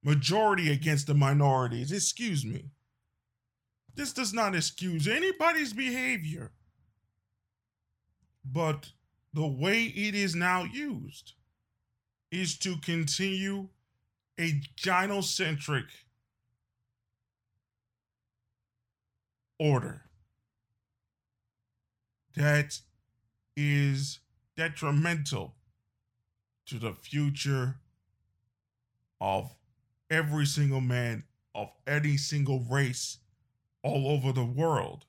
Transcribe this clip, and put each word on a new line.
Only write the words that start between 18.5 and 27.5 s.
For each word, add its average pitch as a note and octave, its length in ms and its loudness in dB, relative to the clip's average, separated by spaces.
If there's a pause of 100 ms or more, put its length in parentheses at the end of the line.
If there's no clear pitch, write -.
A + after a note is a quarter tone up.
order C#3+ 420 2 (2250)
that D3 460 2 (760)
is C#3+ 600 0 (380)
detrimental D3+ 960 0 (1120)
to A#2+ 140 -10
the A2 120 -4
future C#3 840 -2 (1400)